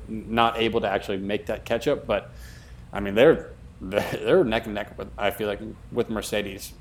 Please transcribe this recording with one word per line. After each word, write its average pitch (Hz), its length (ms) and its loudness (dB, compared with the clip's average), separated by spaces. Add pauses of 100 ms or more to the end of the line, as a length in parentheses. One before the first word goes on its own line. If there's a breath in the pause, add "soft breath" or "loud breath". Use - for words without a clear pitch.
not 113 520 2
able 113 220 2
to 104 60 0
actually 98 300 0
make 101 300 -2
that 107 180 -6
catch 117 220 0
up. 135 180 0
But 104 240 0 (640 loud breath)
I 98 60 -6
mean, 101 160 -4
they're, 143 340 8 (160)
<laughs> - 160 -18
they're 104 640 2
neck 113 220 0
and 104 100 -6
neck 104 220 -6
with, 101 100 -10 (100)
I 101 140 2
feel 104 160 -4
like, 101 140 -2 (300)
with 120 180 -2
Mercedes, 101 720 -4